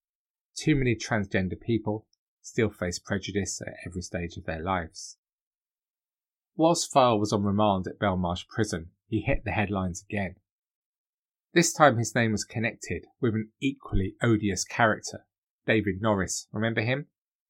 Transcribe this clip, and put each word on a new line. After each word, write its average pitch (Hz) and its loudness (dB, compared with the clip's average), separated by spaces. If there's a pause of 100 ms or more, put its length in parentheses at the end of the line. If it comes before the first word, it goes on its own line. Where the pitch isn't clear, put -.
(560)
"Too 156 0
many 127 2
transgender 101 -2
people 110 -2 (360)
still 110 0
face 90 -4
prejudice 98 -6
at - -12 (100)
every 87 -8
stage 87 -8
of 90 -12
their 80 -6
lives." 87 -6 (1400)
Whilst 165 2
File 123 6
was 104 0
on 104 2
remand 101 2
at - -10
Belmarsh 90 -2
Prison, 87 -4 (140)
he 110 -2
hit - -2
the 104 -6
headlines 92 -2
again. 95 -6 (1120)
This 175 4
time 139 8
his 117 -2
name 113 2
was 101 -2
connected 110 -6 (120)
with 113 2
an 110 -4
equally - -2
odious 104 2
character, - -2 (380)
David 104 0
Norris. 101 0
Remember 113 -2
him? 127 -2 (400)